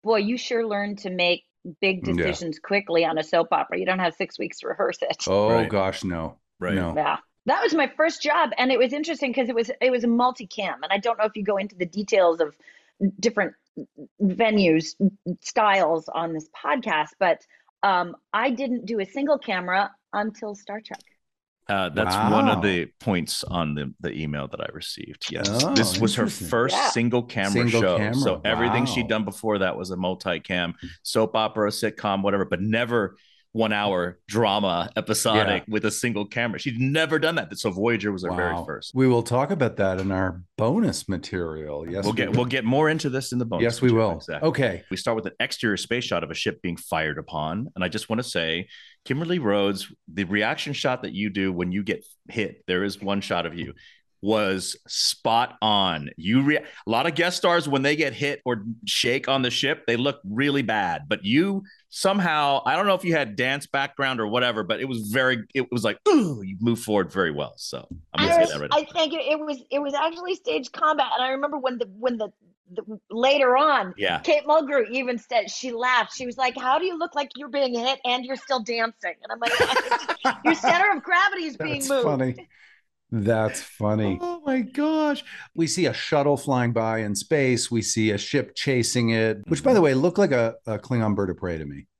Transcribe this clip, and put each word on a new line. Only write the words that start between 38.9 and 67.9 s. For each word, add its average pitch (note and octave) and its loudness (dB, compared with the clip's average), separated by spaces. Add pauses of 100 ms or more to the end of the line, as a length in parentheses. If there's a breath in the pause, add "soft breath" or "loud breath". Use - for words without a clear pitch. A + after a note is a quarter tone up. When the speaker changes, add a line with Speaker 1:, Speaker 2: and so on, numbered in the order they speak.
Speaker 2:
We C3 6
will A#2 4
talk B2+ 0
about C#3 0
that F#2+ 0
in G2 -2
our F#2 -2 (160)
bonus D3 0
material. D#2 -6
Yes, F#2+ -4
Speaker 3:
We'll G#2 0
Speaker 2:
we A#2 -2
Speaker 3:
get, B2 -2
Speaker 2:
will. - 0
Speaker 3:
we'll B2 2
get B2 -2
more D3 2
into D#3 -2
this C3 -4
in B2 -2
the A#2+ -2
bonus G2 -2
Speaker 2:
Yes, A#2 0
we B2+ 4
Speaker 3:
material. A2+ 4
Speaker 2:
will. E2 -4
Speaker 3:
Exactly. D#2+ -4
Speaker 2:
Okay. A#2 -2
Speaker 3:
We F#2+ -4
start A#2 -2
with A2+ -6
an - -6
exterior A2 0
space A#2+ -4
shot F2 -2
of D#2 -10
a E2 -8
ship - -4
being E2+ -4
fired D#2 -2
upon. D#2+ -6
And F#2 -4
I F2+ -2
just G#2+ -6
wanna A2+ -2
say, E2+ -4 (380 loud breath)
Kimberly E3 -2
Rhodes, G2+ 0 (220)
the F#2+ -4
reaction G#2+ -2
shot B2+ -2
that G2+ -8
you G2+ -2
do F#2+ 0
when F2+ -2
you G2+ -2
get F#2+ -6 (240)
hit, - -6
there F#2 0
is G2 -6
one G2 -2
shot F2 -2
of E2+ -8
you, D2 -10 (480 soft breath)
was G2 0 (120)
spot - 0
on. F#2+ 2
You A2 2
re-, D3 4
a D3 -2 (260 loud breath)
lot B2 2
of D#3+ -2
guest E3+ 0
stars, E3+ 2
when C3+ 2
they D3 2
get D3 0
hit C#3+ -4
or A#2 -2 (200)
shake B2 0
on C3+ 2
the B2 0
ship, C3+ -2
they A#2 2
look C3+ 0
really C#3 0
bad. F#2+ 0
But G#2 -2
you F#3+ 2 (260 loud breath)
somehow, D#3 2
I C3+ 2
don't G3 2
know F#3+ 4
if F#3 -6
you E3+ 2
had A#2 0
dance C3+ -2
background C#3 -2
or A2 0
whatever, A2+ 2
but F#2 -2
it C3+ -4
was A#2 -4 (100)
very, B2+ 2 (100)
it C3 -2
was A#2 0
like, G#2 0 (100)
"Ooh, F3+ 4
you F#2+ -8
moved A2+ 2
forward G2 2
very F2+ 2
well." C#2+ -6
So - -12 (260)